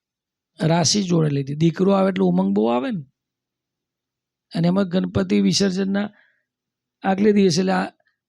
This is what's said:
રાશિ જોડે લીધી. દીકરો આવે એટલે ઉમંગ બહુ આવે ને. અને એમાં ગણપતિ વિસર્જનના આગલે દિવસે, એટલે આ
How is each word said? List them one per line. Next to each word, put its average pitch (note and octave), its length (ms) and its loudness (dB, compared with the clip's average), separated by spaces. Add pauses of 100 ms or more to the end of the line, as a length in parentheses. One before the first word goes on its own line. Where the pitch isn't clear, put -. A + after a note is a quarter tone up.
(600)
રાશિ F3 420 0
જોડે E3 280 0
લીધી. C#3 240 -4
દીકરો E3+ 380 0
આવે F#3+ 160 2
એટલે G2 160 -2
ઉમંગ G2 300 0
બહુ - 120 0
આવે B3 240 -2
ને. E3 140 -8 (1500)
અને E3+ 140 0
એમાં F#3+ 200 0
ગણપતિ F#3 520 -2
વિસર્જનના G3 720 0 (920)
આગલે G3 300 2
દિવસે, F#3+ 280 4
એટલે F#3 120 0
આ F#3 180 -4 (380)